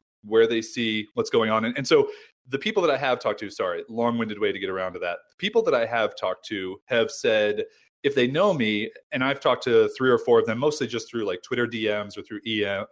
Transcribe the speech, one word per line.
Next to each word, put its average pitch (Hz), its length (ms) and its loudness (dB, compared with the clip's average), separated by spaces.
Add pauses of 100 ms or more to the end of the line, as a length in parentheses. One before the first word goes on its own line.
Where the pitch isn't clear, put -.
(240)
where 113 220 6
they 113 160 2
see 110 540 -4
what's 113 160 -2
going 113 180 2
on. 110 160 2
And, 120 120 -4
and 135 100 -6
so 143 220 4 (380)
the 135 120 -4
people 214 240 -2
that 156 80 2
I 131 60 0
have 131 220 -2
talked 107 200 -4
to, 101 100 -10
sorry, 87 400 -4
long-winded 113 480 -2
way 101 140 0
to 95 80 -6
get 95 100 -4
around 92 240 -4
to 87 60 -10
that. 87 180 -4 (140)
The - 60 -20
people - 260 0
that 156 100 0
I 117 140 2
have 113 280 0
talked 92 320 -6
to 95 380 -6
have 113 240 0
said, 107 540 0 (400)
if 139 120 0
they 123 120 4
know 180 260 2
me, 110 380 -2 (220)
and 131 100 -2
I've 139 160 0
talked 127 240 0
to 113 240 6 (100)
three 131 120 2
or 120 80 6
four 117 220 4
of 110 60 4
them, 113 140 -2
mostly 147 280 0
just 117 220 -8
through, 113 140 -6
like, 92 180 -4
Twitter 120 240 -4
D 113 220 -4
Ms 104 300 -4
or 104 40 -10
through 107 240 -14
E 107 200 -2
M, 101 260 -4